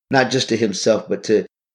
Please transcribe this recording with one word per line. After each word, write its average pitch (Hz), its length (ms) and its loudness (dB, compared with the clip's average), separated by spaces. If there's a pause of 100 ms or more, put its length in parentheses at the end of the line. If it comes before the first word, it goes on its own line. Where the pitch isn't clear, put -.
(120)
not 131 200 2
just 127 180 -2
to 113 80 0
himself, 107 500 0
but 98 160 -6
to, 104 220 0 (300)